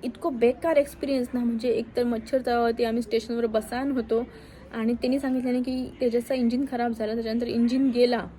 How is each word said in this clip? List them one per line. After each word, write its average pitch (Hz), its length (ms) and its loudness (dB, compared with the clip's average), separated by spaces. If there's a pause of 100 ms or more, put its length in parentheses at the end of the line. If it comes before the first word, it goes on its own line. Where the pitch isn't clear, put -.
इतको 269 260 -4
बेकार 254 460 2
एक्सपिरियन्स 277 580 0
ना, 247 60 0
म्हणजे 233 300 0
एकतर 226 340 0
मच्छर 240 380 0
चावती, 240 420 2
आम्ही 226 180 0
स्टेशनवर 233 440 -2
बसान 226 460 -2
होतो 233 360 0 (460)
आणि 226 200 0
त्यांनी 254 260 0
सांगितल्याने 254 420 0
की 254 280 -4 (120)
तेजसचा 240 340 0
इंजिन 254 360 2
खराब 240 200 0
झाला. 220 220 -4
त्याच्यानंतर 233 340 -2
इंजिन 240 420 2
गेला 240 360 4 (140)